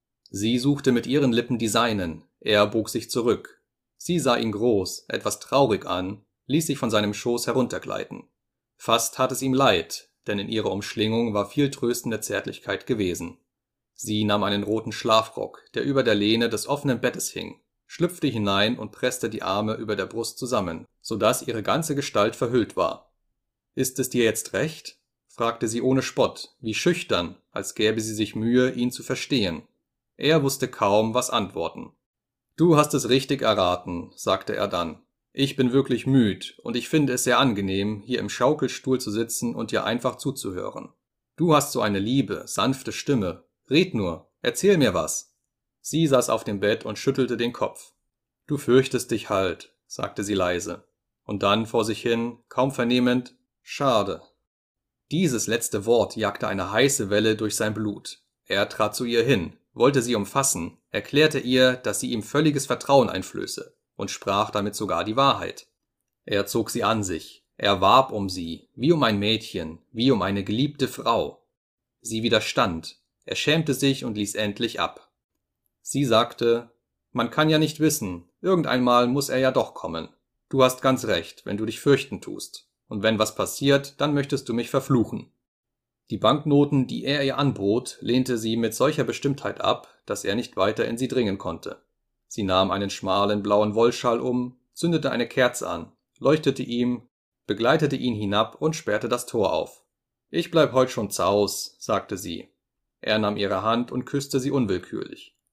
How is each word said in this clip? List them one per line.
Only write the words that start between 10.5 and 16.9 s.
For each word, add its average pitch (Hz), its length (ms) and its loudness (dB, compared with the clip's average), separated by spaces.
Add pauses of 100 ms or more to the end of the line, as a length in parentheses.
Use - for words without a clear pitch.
Umschlingung 110 600 -2
war 101 160 0
viel 143 220 2
tröstende 117 500 -4
Zärtlichkeit - 640 -6
gewesen. 90 540 -2 (560)
Sie 107 300 -2
nahm 104 180 2
einen 101 180 0
roten 107 300 -4
Schlafrock, - 720 0 (100)
der 120 100 -2
über 135 200 2
der 113 100 4
Lehne 110 360 2
des 110 180 -4
offenen 139 340 0